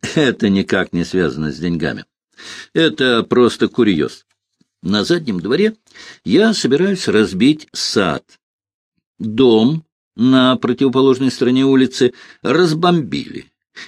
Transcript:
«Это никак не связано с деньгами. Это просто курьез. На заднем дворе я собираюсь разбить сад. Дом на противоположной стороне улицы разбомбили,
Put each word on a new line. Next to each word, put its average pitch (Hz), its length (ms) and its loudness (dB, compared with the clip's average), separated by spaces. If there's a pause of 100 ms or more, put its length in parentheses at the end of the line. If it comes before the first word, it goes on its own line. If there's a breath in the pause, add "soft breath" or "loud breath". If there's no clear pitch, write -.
(140)
«Это 123 340 0
никак 98 460 -2
не 85 100 -2
связано 78 480 -4
с - 60 -14
деньгами. 80 460 -6 (680 loud breath)
Это 131 500 0
просто 117 460 2
курьез. 95 580 -2 (560)
На 101 220 -2
заднем 113 340 -2
дворе 160 380 -2 (480 loud breath)
я 196 300 2
собираюсь 175 520 0
разбить 107 640 0
сад. - 680 -4 (800)
Дом 120 640 2 (320)
на 127 400 2
противоположной 131 760 0
стороне 127 340 0
улицы 131 500 2 (280 loud breath)
разбомбили, 156 1120 -2 (360 loud breath)